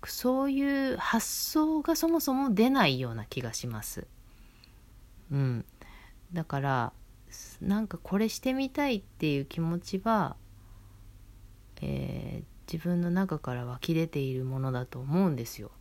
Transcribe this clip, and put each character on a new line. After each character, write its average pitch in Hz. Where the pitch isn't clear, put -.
そ 262
う 277
い 277
う -
発 -
想 311
が 320
そ 330
も 330
そ 277
も 262
出 220
な 262
い 127
よ 123
う 113
な 107
気 -
が 113
し -
ま 110
す。 -
う 139
ん。 131
だ 165
か 143
ら、 135
な 202
ん 220
か 175
こ -
れ 220
し -
て 262
み 269
た 285
い 233
っ 196
て -
い 139
う 139
気 -
持 170
ち 190
は、 214
え 139
ー、 -
自 165
分 175
の 175
中 185
か 127
ら 123
湧 123
き 165
出 160
て 147
い 135
る 127
も 131
の 135
だ 127
と 127
思 156
う -
ん 147
で 120
す -
よ。 104